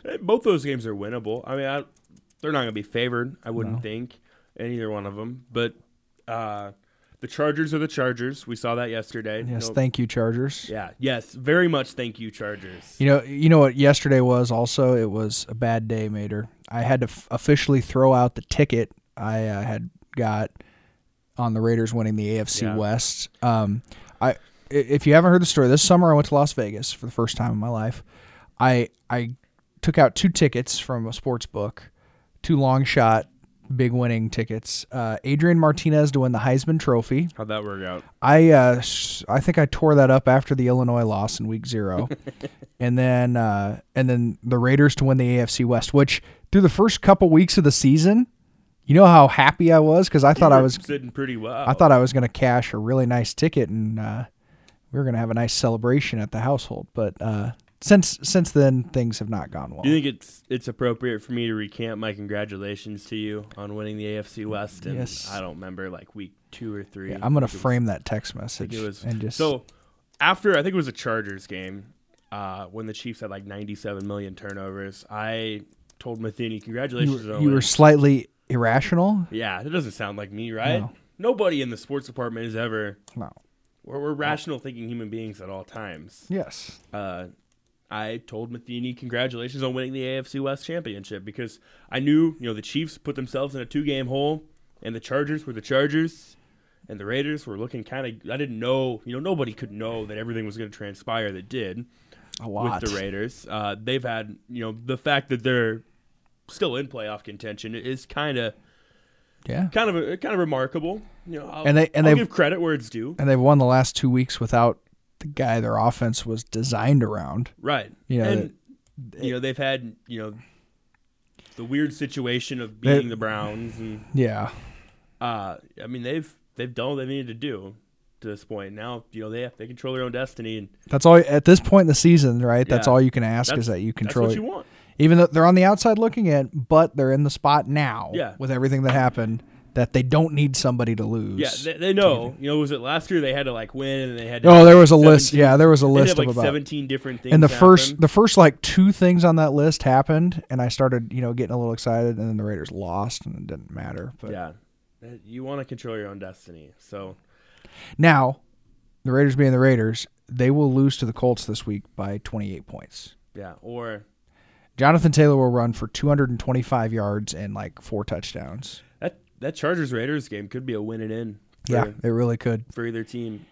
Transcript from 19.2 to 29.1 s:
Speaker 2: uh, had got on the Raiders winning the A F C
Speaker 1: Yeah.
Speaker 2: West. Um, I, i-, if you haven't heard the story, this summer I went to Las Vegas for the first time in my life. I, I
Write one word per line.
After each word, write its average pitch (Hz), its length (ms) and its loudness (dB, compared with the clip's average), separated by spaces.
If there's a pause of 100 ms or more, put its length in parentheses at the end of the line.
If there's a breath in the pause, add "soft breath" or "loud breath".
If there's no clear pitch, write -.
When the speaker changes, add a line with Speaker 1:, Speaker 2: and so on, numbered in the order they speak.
Speaker 2:
uh, 101 160 -6
had 120 260 -8 (280)
got 107 340 -4 (880 soft breath)
on 120 160 -2
the 110 60 -2
Raiders 113 340 0
winning 110 220 -2
the 107 220 -2
A - 20 -2
F 107 80 -6
C - 180 -4
Speaker 1:
Yeah. 104 80 -4
Speaker 2:
West. 107 540 -4 (120)
Um, 110 420 0 (380 loud breath)
I, 131 120 0
i-, - 40 -16 (340)
if 139 360 0
you 147 80 6
haven't 170 160 6
heard 180 120 6
the 170 40 0
story, 131 220 2
this 147 140 4
summer 175 280 4
I 151 60 6
went 147 100 2
to - 80 -4
Las 143 200 2
Vegas 107 380 -8
for - 140 -14
the 113 60 -10
first 117 240 -4
time 117 160 -4
in 107 60 -4
my 110 100 -6
life. 113 340 -6 (560 soft breath)
I, 123 300 2 (200)
I 120 280 -6 (440)